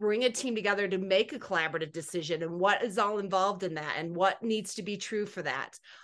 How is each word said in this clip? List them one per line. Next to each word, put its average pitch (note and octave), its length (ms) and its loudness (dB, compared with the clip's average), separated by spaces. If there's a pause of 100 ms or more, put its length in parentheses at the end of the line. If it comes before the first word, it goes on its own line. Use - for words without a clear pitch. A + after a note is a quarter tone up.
bring G#3+ 240 2
a B3+ 60 4
team A#3+ 260 -2
together G3+ 320 2
to F#3+ 100 0
make F#3+ 340 2
a B3+ 60 -8
collaborative D#3+ 540 -2
decision D#3+ 500 -4
and E3+ 160 -4
what G3 240 4
is A3 160 -2
all G#3 220 2
involved F#3 420 2
in D#3+ 120 -2
that D3+ 220 -4
and E3+ 200 -4
what F#3+ 260 4
needs A3 320 -2
to G#3+ 80 -8
be G3+ 140 -6
true G#3 280 -4
for G3 160 -10
that. C#3 380 -6 (240)